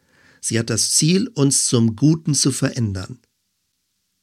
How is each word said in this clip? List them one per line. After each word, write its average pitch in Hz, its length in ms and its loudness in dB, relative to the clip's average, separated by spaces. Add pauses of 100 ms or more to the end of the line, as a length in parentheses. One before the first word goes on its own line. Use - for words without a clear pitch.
(400)
Sie - 180 -4
hat 117 120 -2
das 110 220 -2
Ziel, 180 360 2
uns 139 400 0
zum 113 300 2
Guten 156 380 2
zu 131 180 0
verändern. 101 640 -6 (1040)